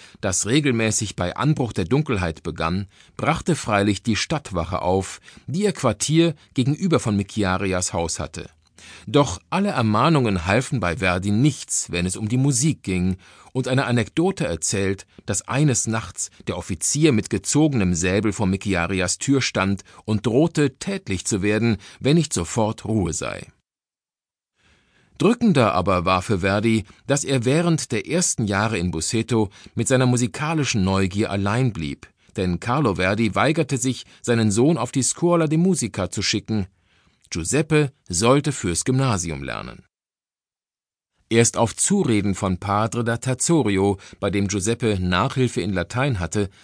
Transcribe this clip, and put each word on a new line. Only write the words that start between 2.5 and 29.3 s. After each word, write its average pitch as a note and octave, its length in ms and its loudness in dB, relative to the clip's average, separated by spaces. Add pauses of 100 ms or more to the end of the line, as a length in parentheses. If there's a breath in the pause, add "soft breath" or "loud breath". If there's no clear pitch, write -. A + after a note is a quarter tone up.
brachte D#3 400 -2
freilich G2+ 440 0
die A2 140 0
Stadtwache F2+ 640 -4
auf, F#2 380 -2 (280 loud breath)
die F3 160 -2
ihr G3 100 0
Quartier D#3 600 0 (180 soft breath)
gegenüber C#3+ 480 0
von G#2 160 0
Michiarias F#2+ 760 -2
Haus E2+ 280 -4
hatte. D#2+ 300 -10 (580 loud breath)
Doch C#3 420 2
alle G3 200 0
Ermahnungen A2+ 760 2
halfen G#2+ 340 0
bei F2 180 -2
Verdi F#2 340 0
nichts, - 600 0
wenn F2 140 -2
es F#2 100 -4
um G#2 140 -6
die B2+ 80 0
Musik C#3 460 0
ging, F#2 340 0 (340 loud breath)
und B2+ 160 -4
eine C3 180 0
Anekdote D3 600 0
erzählt, G2 640 -2 (180 loud breath)
dass - 220 -6
eines C3+ 400 2
Nachts - 420 -6 (180 loud breath)
der F#2+ 80 -4
Offizier C#3+ 560 0
mit G#2+ 200 0
gezogenem A2+ 640 2
Säbel F#2+ 360 0
vor G#2 140 -2
Michiarias F#2 720 0
Tür C#3 240 0
stand F#2+ 420 -2 (220 loud breath)
und G#2+ 220 -2
drohte, C#3+ 500 2
tätlich F#3 480 -6
zu G2+ 160 -2
werden, G#2+ 360 2 (220 loud breath)
wenn C#3+ 160 2
nicht E3+ 160 2
sofort G#2+ 540 -2
Ruhe F#2+ 260 0
sei. G1+ 360 -8 (1700 soft breath)
Drückender D#3+ 560 4
aber F2+ 320 2
war F#2 160 2
für G2 180 0
Verdi, G#2 460 2 (200 loud breath)
dass C#3+ 200 -2
er C3 180 0
während D#3+ 480 2
der A2+ 160 -4
ersten D3 380 -2
Jahre G#2 320 0
in F2 140 0
Busseto A2 580 0 (260 loud breath)